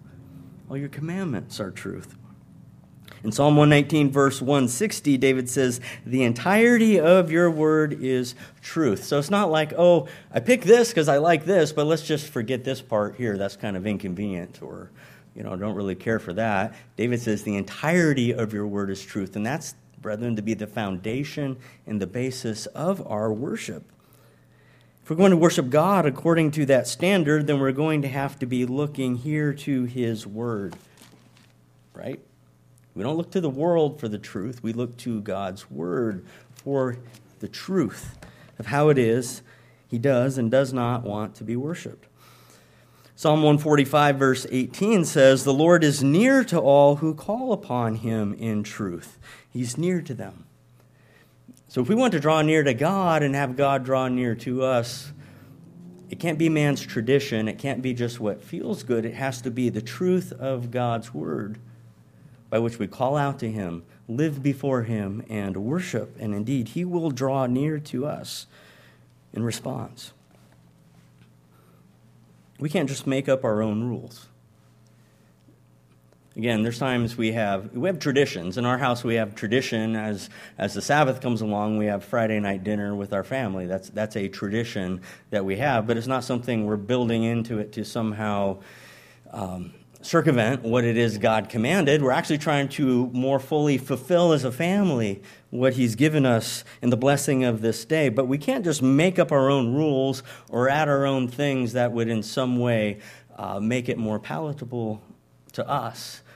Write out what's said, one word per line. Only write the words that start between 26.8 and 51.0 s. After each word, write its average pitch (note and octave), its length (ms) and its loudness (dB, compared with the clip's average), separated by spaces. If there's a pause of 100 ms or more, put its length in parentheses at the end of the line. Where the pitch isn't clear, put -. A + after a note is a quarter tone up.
standard, D3+ 580 2
then C#3+ 140 2
we're C3+ 100 2
going D3+ 300 0
to C3+ 80 -2
have C3+ 300 -4
to C3 60 -6
be B2 200 -2
looking C3+ 500 -4
here D3 380 -2
to C#3 320 -2
his A#2 420 -4
word, G#2 480 -6 (1160)
right? A2 260 -12 (760)
We F2 60 -8
don't C#3+ 160 -2
look E3+ 140 -6
to F#3+ 100 -2
the D#3+ 80 0
world D#3 500 0
for A#2 80 -4
the G#2 120 -6
truth. A2 420 -8
We A2+ 100 -4
look A#2+ 260 -6
to A2+ 220 -6
God's G2 520 -8
word C3 520 -4 (280)
for C3 460 -4 (420)
the G#2 80 -8
truth - 720 -4 (400)
of A#2 80 -12
how D3 220 4
it C#3 100 6
is A#2+ 420 2 (460)
he B2 100 -4
does C3 400 2
and A#2 140 0
does C3 220 4
not A#2+ 280 -2
want G#2 340 -6
to - 80 -16
be A2+ 120 -6
worshiped. D3 500 -8 (1120)
Psalm D#3 260 4
one D3 160 8
forty-five, D3 600 4
verse C3 340 2
eighteen E3+ 540 2
says, C3+ 380 6
"The C#3 100 2
Lord E3 300 6
is C#3+ 200 4
near A#3 400 4
to E3+ 160 0
all C#3+ 380 8
who D#3 180 -2
call A#3+ 360 -4
upon B2 440 -2
him G#2+ 400 -2
in A2 260 -4
truth." F#2 560 -8 (320)
He's B2 260 -6
near F3 280 -2
to C#3+ 100 -10
them. G2 320 -12 (1200)